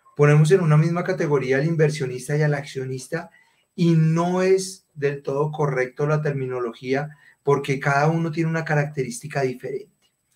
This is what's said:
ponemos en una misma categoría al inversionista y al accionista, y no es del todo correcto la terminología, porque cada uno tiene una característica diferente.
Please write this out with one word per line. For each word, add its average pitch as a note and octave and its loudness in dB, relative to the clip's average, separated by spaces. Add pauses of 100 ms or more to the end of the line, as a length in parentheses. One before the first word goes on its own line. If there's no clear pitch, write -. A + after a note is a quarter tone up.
(180)
ponemos D3+ 6
en F#3+ 6
una D3+ 4
misma E3+ 2
categoría D3 0
al D#3 0
inversionista D3 -2
y D3+ 2
al D3 2
accionista, C3+ -8 (420)
y E3+ 4
no E3+ 2
es F#3+ 0
del C#3+ -4
todo C#3+ -2
correcto C3 -2
la D3+ 0
terminología, C3 -6 (340)
porque C#3 0
cada C#3+ 2
uno E3 0
tiene D#3+ -4
una E3 -4
característica D3 -4
diferente. C3 -8 (260)